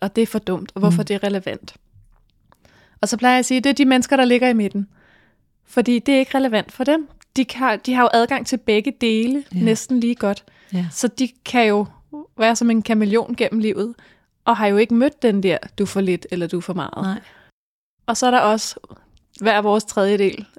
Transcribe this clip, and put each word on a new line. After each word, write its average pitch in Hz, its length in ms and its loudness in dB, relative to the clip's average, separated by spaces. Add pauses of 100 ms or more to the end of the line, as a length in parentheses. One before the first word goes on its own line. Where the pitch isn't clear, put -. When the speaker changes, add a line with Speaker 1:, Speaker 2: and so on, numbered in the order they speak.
Speaker 1:
Og 202 140 -4
det 226 60 4
er 220 40 0
for 220 120 -4
dumt, - 360 -6
og - 60 -12
hvorfor 170 220 2
Speaker 2:
Mm. 147 40 -6
Speaker 1:
det 202 80 -4
er 196 100 -4
relevant? - 500 -6 (1300)
Og 208 80 -2
så 240 80 -4
plejer 247 180 4
jeg 254 40 4
at 247 80 0
sige, 254 140 0
det 277 100 2
er - 40 2
de 285 100 2
mennesker, 262 320 2
der 254 80 6
ligger 247 240 4
i 247 40 2
midten. 202 360 -2 (760)
Fordi 240 320 0
det 277 160 2
er 262 40 6
ikke 269 200 0
relevant 233 340 -2
for 254 120 -6
dem. 294 240 0 (280)
De 269 80 2
kan, 240 420 -2
de 254 80 0
har 247 80 4
jo 233 100 6
adgang 233 340 0
til 254 100 -4
begge 214 440 0
dele 240 440 0 (100)
Speaker 2:
Ja. 180 60 -2
Speaker 1:
næsten 226 400 0
lige 240 140 0
godt. 202 300 -4 (280)
Speaker 2:
Ja. 180 200 -2
Speaker 1:
Så - 160 -2
de 254 200 -4 (160)
kan 240 220 2
jo 208 200 2 (520)
være 226 180 2
som 233 140 0
en 226 120 2
kameleon 214 520 0
gennem 220 260 -2
livet, 214 340 -2 (500)
og 233 120 0
har 208 100 0
jo 202 100 2
ikke 233 180 2
mødt 262 280 0
den 202 200 2
der, 175 160 0 (200)
"Du 202 60 0
er - 20 -4
for 196 140 -4
lidt," 180 300 -2
eller 175 160 -4
"Du 175 100 -6
er 175 40 -4
for 175 140 -8
meget." - 320 -8
Speaker 2:
Nej. 190 140 -6 (880)
Speaker 1:
Og 226 100 -2
så 254 100 0
er 247 40 2
der 247 100 4
også 214 340 0 (640)
hver 208 220 2
vores 208 220 0
tredjedel 202 640 -2 (120)